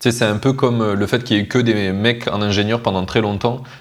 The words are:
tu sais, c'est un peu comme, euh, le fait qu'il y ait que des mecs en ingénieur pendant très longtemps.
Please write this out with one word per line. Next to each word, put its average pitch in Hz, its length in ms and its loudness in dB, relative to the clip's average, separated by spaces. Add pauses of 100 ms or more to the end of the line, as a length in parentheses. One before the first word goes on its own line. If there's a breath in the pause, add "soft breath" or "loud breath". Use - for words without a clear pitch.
tu 123 120 2
sais, - 0 -
c'est 120 140 0
un 104 120 2
peu 135 160 0
comme, 120 280 0
euh, 107 140 0
le 104 120 0
fait 123 160 0
qu'il 110 140 2
y - 20 2
ait 101 80 0
que 127 120 0
des 107 320 2
mecs 117 360 0
en 104 140 -2
ingénieur 104 400 0
pendant 95 240 0
très 113 160 0
longtemps. 113 420 -2 (180 loud breath)